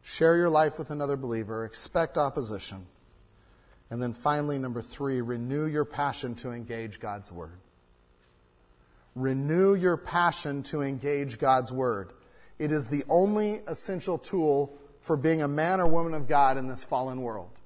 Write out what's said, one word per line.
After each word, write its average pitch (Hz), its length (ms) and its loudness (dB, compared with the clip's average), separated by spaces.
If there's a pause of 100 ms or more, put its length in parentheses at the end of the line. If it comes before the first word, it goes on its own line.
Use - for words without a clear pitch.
Share 165 340 4
your 170 140 4
life 156 280 4
with 151 120 -10
another 143 260 -2
believer. 113 480 -4
Expect 165 540 -2
opposition. 107 680 -4 (1040)
And 117 100 -6
then 120 120 -2
finally, 147 460 0
number 123 220 -4
three, 131 400 -4
renew 123 460 -4
your 151 180 -2
passion 135 520 -4
to 123 160 -10
engage 113 480 -10
God's 101 320 -10
word. 85 260 -14 (1600)
Renew 143 580 2
your 180 220 2
passion 156 680 -2
to 151 180 -4
engage 139 560 -4
God's 131 340 2
word. 117 400 -2 (480)
It 151 100 0
is 151 160 0
the 143 220 -2
only 208 580 2
essential 175 520 -6
tool 147 600 0 (220)
for 160 160 0
being 160 260 2
a 143 60 0
man 165 320 0
or 170 80 8
woman 165 260 6
of 147 140 2
God 139 280 6
in 131 120 -4
this 127 160 -8
fallen 131 380 -4
world. 104 280 -8 (160)